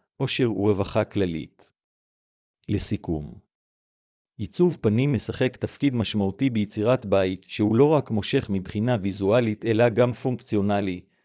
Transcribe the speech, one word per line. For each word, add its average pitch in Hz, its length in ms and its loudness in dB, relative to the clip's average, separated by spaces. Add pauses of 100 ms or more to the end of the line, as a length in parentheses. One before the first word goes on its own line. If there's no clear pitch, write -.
(200)
אושר 127 320 0
ורווחה 101 520 0
כללית. - 680 -6 (960)
לסיכום, 82 680 -4 (1040)
עיצוב 165 420 0
פנים 117 320 2
משחק 127 440 -2
תפקיד - 380 -2
משמעותי 107 560 -2
ביצירת 107 560 0
בית 95 420 0
שהוא 107 280 0
לא 127 80 6
רק 151 260 2
מושך 117 400 -2
מבחינה 104 520 -2
ויזואלית 101 600 0
אלא 113 240 4
גם 120 240 2
פונקציונלי, 101 880 -2 (240)